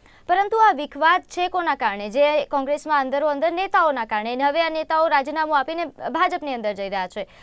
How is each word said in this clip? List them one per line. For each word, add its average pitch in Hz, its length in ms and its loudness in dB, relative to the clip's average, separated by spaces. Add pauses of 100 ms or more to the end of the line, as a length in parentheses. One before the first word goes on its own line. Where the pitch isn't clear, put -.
(280)
પરંતુ 392 300 2
આ 440 140 8
વિખવાદ 330 500 0
છે 359 260 -4
કોના 339 280 -2
કારણે? 208 340 -4
જે 285 360 2
કોંગ્રેસમાં 285 540 -2
અંદરો 277 280 0
અંદર 294 240 0
નેતાઓના 339 540 0
કારણે. 220 280 -4
અને 254 100 -2
હવે 285 180 2
આ 320 80 0
નેતાઓ 320 380 0
રાજીનામું 302 520 0
આપીને 330 260 -4
ભાજપની 302 680 -4
અંદર 214 200 -4
જઈ 196 160 -8
રહ્યા 190 180 -4
છે, 196 200 -10 (160)